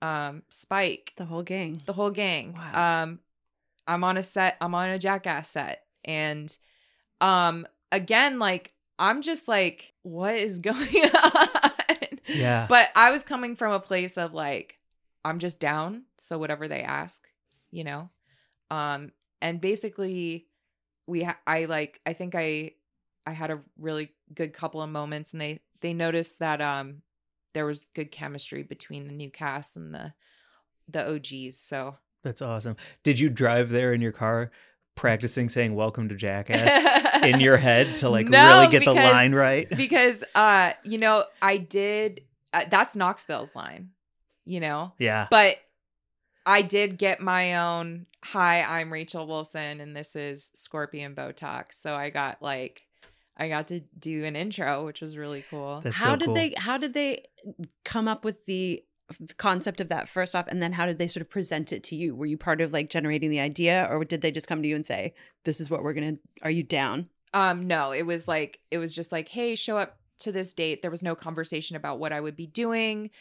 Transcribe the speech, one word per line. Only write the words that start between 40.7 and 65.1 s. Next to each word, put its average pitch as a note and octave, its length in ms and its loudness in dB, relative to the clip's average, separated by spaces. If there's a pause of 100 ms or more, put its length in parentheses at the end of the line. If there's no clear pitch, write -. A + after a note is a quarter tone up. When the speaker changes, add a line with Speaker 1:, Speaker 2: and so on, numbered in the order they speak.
Speaker 1:
you G#3+ 140 -4
know, G#3+ 260 4 (180)
I G3 160 4
did, G3+ 640 -2 (300)
uh, E3 180 0
that's G#3 260 2
Knoxville's F3+ 600 -4
line, F#3 360 -16 (520)
you F3+ 160 -8
know? D#3 380 -6
Speaker 3:
Yeah. G#2+ 320 0
Speaker 1:
But G#3 280 6 (880)
I G3+ 140 6
did G3 360 -2
get G3 240 0
my F#3 340 0
own, E3+ 500 -4 (200)
"Hi, F3 360 2
I'm D#3+ 320 -4
Rachel D#3+ 320 -10
Wilson, D#3 560 -10
and D3 140 -16
this D3+ 200 -14
is C#3+ 380 -12
Scorpion D3 640 -10
Botox." C#3 580 -12
So D3+ 220 -8
I C#3+ 160 -6
got, C#3 300 -6
like, C3+ 420 -8 (520)
I D#3+ 140 -6
got D#3 200 -6
to F3 100 -8 (180)
do D#3 280 -6
an D3+ 100 -6
intro, D#3+ 500 -4
which D3+ 160 -14
was D#3 160 -12
really D3 320 -12
cool. C#3+ 320 -10
Speaker 3:
That's B2 160 -6
Speaker 2:
How - 140 2
Speaker 3:
so - 60 2
Speaker 2:
did E4 100 -2
Speaker 3:
cool. A2+ 80 0
Speaker 2:
they, E4 200 0
how A#3 220 -4
did B3+ 160 -6
they C#4+ 320 -4 (580)
come A3 240 -2
up A3 160 -4
with G#3+ 220 -8
the F#3 380 -6 (260)
f-, - 280 -20
concept F#3 440 -2
of E3+ 80 -8
that - 180 -4
first F#3 280 -4
off, F3 120 -4
and F3+ 140 -6
then E3+ 120 -2
how F3 120 -2
did E3+ 140 -2
they F3 80 -2
sort E3+ 140 -8
of - 100 -16
present D#3 420 -6
it - 120 -8
to - 100 -10
you? D#3 200 -4
Were D3 120 -6
you D3+ 100 -4
part D#3+ 240 -2
of, D3+ 100 -2
like, D3 200 -4
generating D3+ 400 -2
the D3 80 -2
idea, E3+ 500 0
or D#3 160 -2
did D#3 160 -4
they D#3+ 100 0
just D#3 160 -8
come D#3 140 -4
to D3+ 80 -2
you D3+ 60 -2
and D3+ 100 -6
say, G2+ 300 -6 (300)